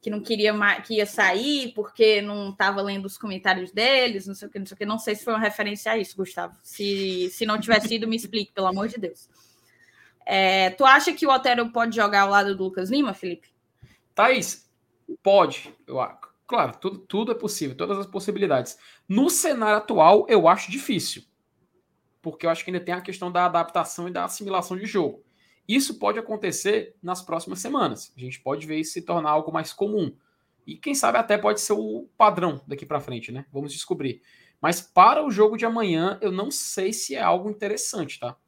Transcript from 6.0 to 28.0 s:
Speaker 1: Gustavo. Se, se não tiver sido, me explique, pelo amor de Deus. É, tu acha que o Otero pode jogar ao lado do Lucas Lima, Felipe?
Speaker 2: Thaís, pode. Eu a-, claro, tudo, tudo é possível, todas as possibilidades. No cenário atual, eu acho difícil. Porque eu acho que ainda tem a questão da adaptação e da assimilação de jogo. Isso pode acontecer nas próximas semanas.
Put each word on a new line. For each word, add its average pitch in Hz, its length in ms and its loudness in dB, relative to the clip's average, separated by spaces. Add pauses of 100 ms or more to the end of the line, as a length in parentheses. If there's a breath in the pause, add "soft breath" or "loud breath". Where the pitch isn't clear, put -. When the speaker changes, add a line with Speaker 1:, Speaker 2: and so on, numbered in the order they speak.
Speaker 1:
Gustavo. 180 460 -8
Se, 196 680 -4
se - 140 -6
não 214 140 0
tiver 220 220 2
sido, 220 260 -4
me 220 100 -2
explique, 208 360 -6
pelo 190 160 0
amor 190 200 -2
de 240 100 -10
Deus. 185 300 -10 (960 soft breath)
É, 190 460 2
tu 185 140 0
acha 285 280 8
que 302 140 -2
o 277 60 4
Otero 247 380 2
pode 233 260 -2
jogar 208 260 4
ao 196 80 2
lado 202 260 4
do 190 80 -4
Lucas 185 260 -4
Lima, 262 240 0
Felipe? 175 340 -12 (680 soft breath)
Speaker 2:
Thaís, 226 560 0 (520)
pode. 190 520 4 (120)
Eu 131 140 -6
a-, - 180 -6 (280)
claro, 165 300 0
tudo, 196 220 -8
tudo 214 340 -4
é - 20 0
possível, 139 420 -8
todas 185 220 -4
as 196 80 -8
possibilidades. 190 720 -2 (300 soft breath)
No 247 200 4
cenário 226 500 2
atual, 202 500 6
eu 196 180 6
acho 185 240 4
difícil. 208 540 -6 (1000)
Porque 165 240 -6
eu 165 40 2
acho 165 140 -2
que - 60 -8
ainda 180 140 -4
tem 175 100 -4
a 180 60 -8
questão 180 320 -8
da 180 140 2
adaptação 170 600 -2
e 180 60 -8
da 180 120 -4
assimilação 185 520 -4
de 196 100 -8
jogo. - 380 -2 (440)
Isso 247 300 0
pode 208 200 -2
acontecer 208 840 -4
nas 180 180 -6
próximas 170 380 -8
semanas. 208 580 -4